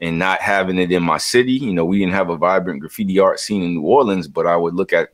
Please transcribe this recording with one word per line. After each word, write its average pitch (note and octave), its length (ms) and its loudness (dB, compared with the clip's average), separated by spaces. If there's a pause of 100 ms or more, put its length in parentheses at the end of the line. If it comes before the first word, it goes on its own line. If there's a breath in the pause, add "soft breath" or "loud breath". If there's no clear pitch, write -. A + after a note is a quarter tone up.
and E2 200 -2
not F#2 200 0
having F#2+ 380 0
it F2+ 140 0
in F2 100 2
my D#2+ 160 0
city. B2+ 360 0
You C3+ 180 -4
know, E2+ 120 0
we F#2+ 140 0
didn't F#2 160 0
have F#2 160 0
a E2 60 -4
vibrant F2+ 420 0
graffiti F#2+ 400 -4
art F#2+ 220 4
scene G2+ 240 -4
in F2 100 -2
New D#2 80 -4
Orleans, G2 460 2
but E2 180 -4
I E2+ 100 2
would E2+ 180 -2
look F#2 180 -2
at E2+ 220 2